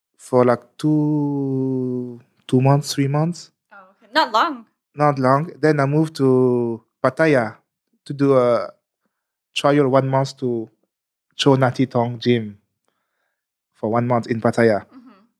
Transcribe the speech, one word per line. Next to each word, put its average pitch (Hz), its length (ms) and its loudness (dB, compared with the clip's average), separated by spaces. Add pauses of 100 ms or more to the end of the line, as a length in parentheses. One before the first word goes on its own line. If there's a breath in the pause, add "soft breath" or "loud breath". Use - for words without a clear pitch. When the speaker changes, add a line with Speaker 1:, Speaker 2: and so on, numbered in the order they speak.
(180)
Speaker 1:
for, 123 280 2
like, 120 160 2 (160)
two, 135 1400 -4 (260)
two 127 140 2
months, 143 320 2
three 139 140 -2
months. 156 440 -4 (220)
Speaker 2:
Oh, 202 40 -20 (200)
okay. 208 160 -20
Not 277 180 0
long. 240 340 -2 (280)
Speaker 1:
Not 143 240 0
long. 139 420 2
Then 151 200 2
I 139 60 2
moved 156 320 0
to 123 680 0 (200)
Pattaya 131 540 -2 (480)
to - 80 -12
do 139 240 2
a 120 320 0 (840)
trial 143 340 2
one 135 180 2
month 135 300 -2
to 117 320 -6 (680)
Cho 139 200 2
Nati 131 320 0
Tong 120 320 -4
gym 113 400 -2 (1120)
for - 160 -8
one 120 180 0
month 120 200 -2
in 113 120 -4
Pattaya. 113 460 2
Speaker 2:
Mm-hmm. - 400 -20 (140)